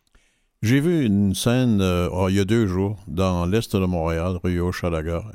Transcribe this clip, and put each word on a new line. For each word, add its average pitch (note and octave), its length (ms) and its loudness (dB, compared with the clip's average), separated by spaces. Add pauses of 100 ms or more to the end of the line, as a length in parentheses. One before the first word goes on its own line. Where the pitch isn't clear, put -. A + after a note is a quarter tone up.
(640)
J'ai B2 160 4
vu D#3+ 260 2
une G2 300 2
scène, A#2+ 460 2
euh, F2+ 300 2
oh, F#2 180 0
il G2 80 2
y - 20 2
a G2 60 2
deux A2+ 200 2
jours, G2 320 -2 (100)
dans F2 380 -2
l'est G#2+ 300 -2
de F#2+ 100 2
Montréal, E2+ 580 -2
rue F2+ 160 0
Hochelaga, E2+ 640 -4 (120)